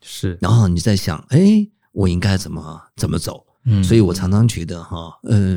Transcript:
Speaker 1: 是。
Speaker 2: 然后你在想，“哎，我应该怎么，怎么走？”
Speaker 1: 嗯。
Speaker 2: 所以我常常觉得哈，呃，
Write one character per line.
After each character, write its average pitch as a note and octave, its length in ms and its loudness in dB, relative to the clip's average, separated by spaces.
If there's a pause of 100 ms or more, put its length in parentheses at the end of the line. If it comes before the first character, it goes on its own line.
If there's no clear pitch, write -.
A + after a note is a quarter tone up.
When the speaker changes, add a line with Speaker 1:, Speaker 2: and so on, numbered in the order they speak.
Speaker 1:
是。 - 400 -8
Speaker 2:
然 G2 140 0
后 A2 140 4
你 F2 100 0
在 G#2 160 0
想 F2+ 240 -4 (120)
，“哎， G3+ 360 4 (240)
我 G2 180 0
应 F2 120 0
该 G2 160 2
怎 E2 160 -8
么， D#2+ 280 -14 (140)
怎 - 160 -4
么 E2+ 80 -2
走？” - 260 -10 (220)
Speaker 1:
嗯。 G2+ 160 4
Speaker 2:
所 G#2 140 2
以 A2+ 40 6
我 F2+ 120 2
常 F#2 180 -4
常 G#2+ 160 4
觉 G2+ 160 -4
得 E2+ 220 -12
哈， E2 380 -14
呃， F#2+ 340 0